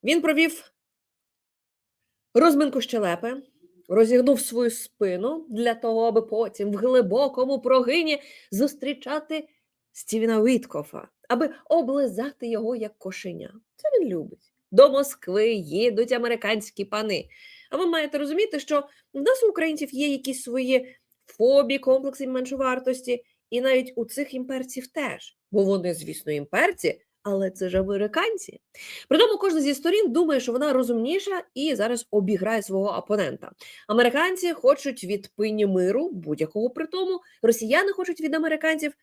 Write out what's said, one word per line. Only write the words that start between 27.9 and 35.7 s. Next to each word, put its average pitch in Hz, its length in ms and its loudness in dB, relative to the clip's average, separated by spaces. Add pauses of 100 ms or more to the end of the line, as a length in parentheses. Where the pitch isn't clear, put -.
При - 100 4
тому 453 200 6
кожна 339 220 0
зі 277 140 0
сторін 349 380 0
думає, 302 280 2
що 247 120 -4
вона 285 200 0
розумніша 262 680 0 (120)
і 285 200 -2
зараз 226 360 -2
обіграє 208 520 0
свого 196 360 -2
опонента. 175 540 -4 (360)
Американці 320 640 2
хочуть 277 520 0
від 196 320 -6
Пині 214 300 0
миру, 196 440 0